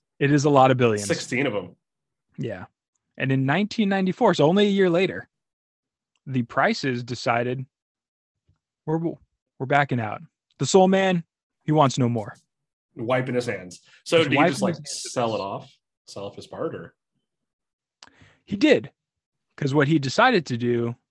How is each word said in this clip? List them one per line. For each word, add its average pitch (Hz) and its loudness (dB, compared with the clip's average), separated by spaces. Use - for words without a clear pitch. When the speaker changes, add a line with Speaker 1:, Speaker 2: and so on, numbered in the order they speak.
Speaker 1:
It 143 2
is 143 4
a 147 4
lot 131 8
of 127 0
billions. 107 2
Speaker 2:
Sixteen - -4
of 113 -4
'em. 92 -8
Speaker 1:
Yeah. 101 -10
And 131 -4
in 135 -2
nineteen 196 -2
ninety-four, 190 0
so 143 4
only 202 4
a 208 2
year 196 2
later, 165 -2
the 131 -2
Prices 135 -2
decided, 123 -4
"We're, 160 -2
we're - -10
backing 139 0
out." 107 -8
The 143 -4
Soul 190 6
Man, 190 2
he 151 -2
wants 143 4
no 123 2
more. 110 -6
Speaker 2:
Wiping 127 -2
his 120 -2
hands. 92 -10
So 170 2
Speaker 1:
He's 160 2
Speaker 2:
did 143 0
he 156 4
just, - -4
Speaker 1:
wiping 180 -2
Speaker 2:
like, 151 -16
Speaker 1:
his - -14
hands - -10
of - -14
Speaker 2:
sell 117 -2
Speaker 1:
this. 104 -2
Speaker 2:
it 95 -4
off? 101 -10
Sell 101 -14
off 101 -14
his - -18
part, 127 -10
or? 85 -16
Speaker 1:
He - -8
did, 220 2
'cause 139 -4
what 143 2
he 160 4
decided 185 2
to 123 -6
do 120 -2